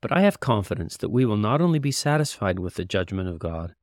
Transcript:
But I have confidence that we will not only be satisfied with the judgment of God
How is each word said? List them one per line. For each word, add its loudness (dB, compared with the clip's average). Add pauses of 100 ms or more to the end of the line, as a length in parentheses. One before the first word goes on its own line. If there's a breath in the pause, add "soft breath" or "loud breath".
But -4
I 4
have 4
confidence 0
that -4
we 2
will 2
not 2
only 2
be 0
satisfied 0
with -6
the -6
judgment -2
of -6
God -6